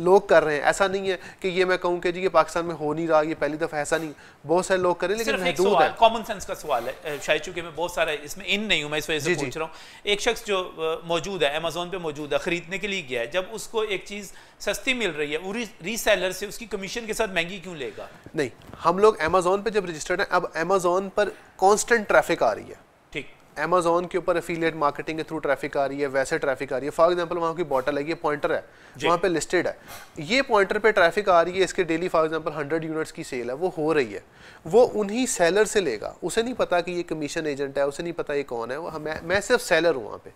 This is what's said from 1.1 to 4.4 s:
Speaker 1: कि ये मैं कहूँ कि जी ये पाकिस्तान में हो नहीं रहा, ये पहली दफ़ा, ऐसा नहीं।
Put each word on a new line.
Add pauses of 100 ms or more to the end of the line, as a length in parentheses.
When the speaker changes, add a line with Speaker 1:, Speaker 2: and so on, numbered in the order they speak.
Speaker 1:
कि
ये
मैं
कहूँ
कि
जी
ये
पाकिस्तान
में
हो
नहीं
रहा,
ये
पहली
दफ़ा,
ऐसा
नहीं। (360)